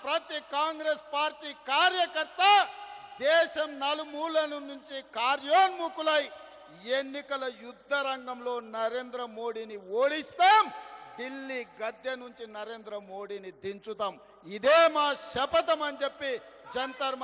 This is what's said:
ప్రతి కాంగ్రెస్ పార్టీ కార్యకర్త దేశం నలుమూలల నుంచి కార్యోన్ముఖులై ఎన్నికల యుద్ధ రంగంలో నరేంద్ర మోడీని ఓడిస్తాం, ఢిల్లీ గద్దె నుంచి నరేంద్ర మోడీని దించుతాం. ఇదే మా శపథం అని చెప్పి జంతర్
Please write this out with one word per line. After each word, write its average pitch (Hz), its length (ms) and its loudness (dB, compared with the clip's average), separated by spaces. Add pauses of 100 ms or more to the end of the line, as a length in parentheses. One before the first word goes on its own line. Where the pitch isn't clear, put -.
ప్రతి 320 360 -2 (160)
కాంగ్రెస్ 311 480 -2 (120)
పార్టీ 302 340 -2 (220)
కార్యకర్త 339 720 2 (800)
దేశం 311 460 4 (120)
నలుమూలల 302 720 -2 (140)
నుంచి 277 300 -12 (200)
కార్యోన్ముఖులై 311 1040 2 (760)
ఎన్నికల 269 440 -6 (220)
యుద్ధ 240 280 -8 (140)
రంగంలో 247 460 -6 (240)
నరేంద్ర 247 440 -4 (160)
మోడీని 226 400 -8 (220)
ఓడిస్తాం, 349 640 4 (540)
ఢిల్లీ 262 420 -8 (220)
గద్దె 233 320 -8 (100)
నుంచి 240 200 -16 (140)
నరేంద్ర 214 380 -12 (140)
మోడీని 196 420 -10 (120)
దించుతాం. 202 500 -6 (440)
ఇదే 277 220 8 (160)
మా 294 100 4 (280)
శపథం 320 540 2
అని 269 160 -6
చెప్పి 277 280 -6 (440)
జంతర్ 262 480 -4